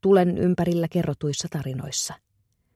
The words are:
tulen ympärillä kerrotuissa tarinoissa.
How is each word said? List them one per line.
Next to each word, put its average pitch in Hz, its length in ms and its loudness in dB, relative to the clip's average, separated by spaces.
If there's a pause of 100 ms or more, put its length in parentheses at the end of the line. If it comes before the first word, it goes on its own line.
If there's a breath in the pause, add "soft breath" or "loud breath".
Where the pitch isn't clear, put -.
tulen 185 380 4
ympärillä 170 500 0
kerrotuissa 156 640 -4
tarinoissa. 135 640 -6 (600)